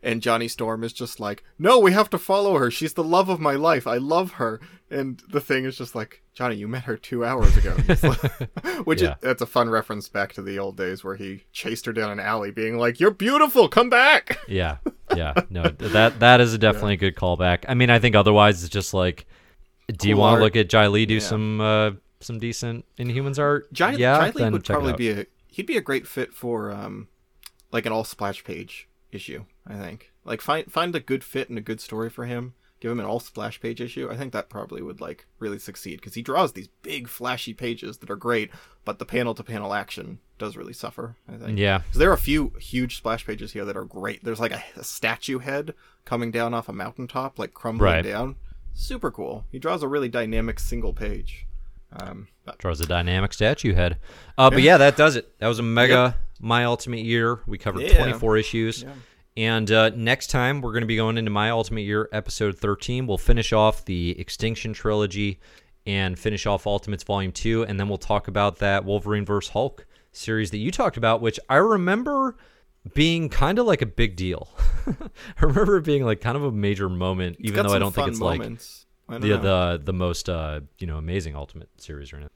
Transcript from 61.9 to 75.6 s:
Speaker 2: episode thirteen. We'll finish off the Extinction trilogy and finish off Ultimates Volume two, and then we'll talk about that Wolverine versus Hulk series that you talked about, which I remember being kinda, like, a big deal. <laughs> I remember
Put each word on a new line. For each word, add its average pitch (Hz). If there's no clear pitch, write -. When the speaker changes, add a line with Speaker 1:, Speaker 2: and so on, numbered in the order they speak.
Speaker 2:
episode 107
thirteen. 113
We'll 98
finish 117
off 107
the 87
Extinction 113
trilogy 104
and 95
finish 107
off 101
Ultimates 101
Volume 98
two, 113
and 101
then 101
we'll 98
talk -
about 101
that 98
Wolverine 104
versus 101
Hulk 127
series 110
that 107
you 110
talked 208
about, 113
which 113
I 131
remember 226
being 165
kinda, 190
like, 208
a 120
big 104
deal. 90
<laughs> -
I 151
remember 190